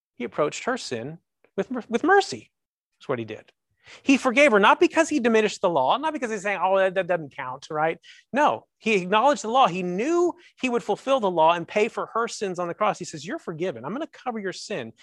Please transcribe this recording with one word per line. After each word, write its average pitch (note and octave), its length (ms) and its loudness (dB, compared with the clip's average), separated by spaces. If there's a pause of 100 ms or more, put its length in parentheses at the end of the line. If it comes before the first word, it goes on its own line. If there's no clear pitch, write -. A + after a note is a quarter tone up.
(160)
He A#3+ 80 -8
approached D#3 400 -4
her B3 120 -2
sin C3 420 -8 (380)
with G3 140 -6
mer-, B3 180 -8
with A3+ 140 -2
mercy. F4+ 480 2 (480)
That's - 100 -16
what B2 120 -2
he A#2 40 -6
did. - 280 -14 (500)
He C#4 140 4
forgave C4 360 4
her, G#3 60 6
not C4 200 6
because D#4+ 300 4
he D4+ 120 -2
diminished A3 420 2
the F#3 80 2
law, D3 260 2
not D4+ 160 -4
because A#3+ 180 -6
he's G#3 120 -6
saying, F#3+ 200 -4
"Oh, F#3+ 160 2
that, F#3+ 160 2
that F#3 120 -2
doesn't E3 280 -4
count," C3 360 -10
right? D#3+ 280 -2 (340)
No, A3 340 0 (120)
he A3 160 0
acknowledged G#3 480 2
the G#3+ 60 -8
law. B3 180 4
He F3+ 160 -2
knew D4 520 -2 (260)
he B3+ 80 -2
would A#3+ 140 0
fulfill C4+ 360 0
the G3+ 120 0
law E3 240 4
and E3+ 120 -4
pay G#3+ 220 0
for F3+ 260 -6
her A3+ 140 -2
sins F#3 300 -6
on F3 100 -4
the E3+ 60 -8
cross. G#3 240 0
He F3+ 60 -10
says, D3+ 220 -14
"You're D4 120 -8
forgiven. D#3 460 -8
I'm D#3 80 -8
gonna D4 160 -8
cover A3+ 300 -10
your F#3+ 140 -6
sin." B2+ 400 -10 (100)